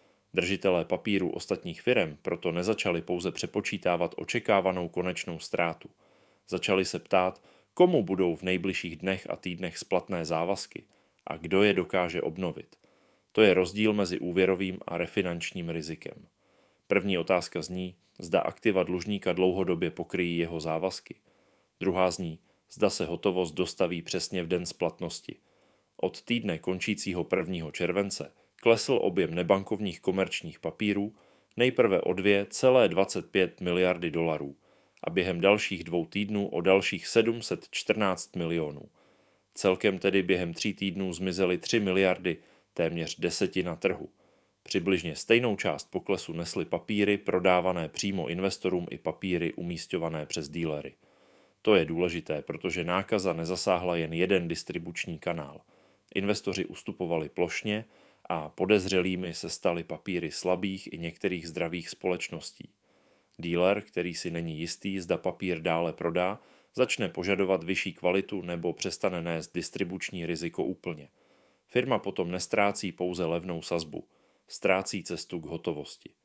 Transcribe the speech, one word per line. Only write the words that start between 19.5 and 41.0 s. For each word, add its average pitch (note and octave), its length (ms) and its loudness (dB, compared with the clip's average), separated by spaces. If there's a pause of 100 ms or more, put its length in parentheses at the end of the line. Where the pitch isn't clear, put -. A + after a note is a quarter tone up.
pokryjí F2 460 -2
jeho E2+ 220 -2
závazky. D#2+ 560 -4 (640)
Druhá F#2 320 2
zní, E2+ 280 -6 (320)
zda G2+ 180 4
se - 160 -2
hotovost F2 480 0
dostaví F2 480 -2
přesně F2+ 420 -4
v E2 40 -8
den F2+ 180 0
splatnosti. - 680 -6 (640)
Od - 240 -2
týdne A2 360 0
končícího F#2 640 -2
prvního E2+ 480 -2
července F2+ 640 -2 (220)
klesl A2+ 460 4
objem F2 320 2
nebankovních G2 680 0
komerčních F#2 580 -2
papírů G2+ 560 -2 (420)
nejprve A#2+ 440 4
o F2+ 120 2
dvě G2 360 4
celé B2+ 380 6
dvacet F2+ 440 0
pět F2+ 300 2
miliardy F2 500 2
dolarů D#2 440 -2 (480)
a - 60 -4
během F2 320 0
dalších G2 420 4
dvou E2+ 220 0
týdnů G2+ 420 -2
o E2+ 140 -2
dalších F#2+ 460 4
sedm A2+ 340 2
set - 300 -6
čtrnáct - 640 0
milionů. E2 540 -4 (640)
Celkem F#2+ 460 2
tedy G2 240 4
během F2 300 0
tří G2+ 200 -4
týdnů F#2+ 400 -4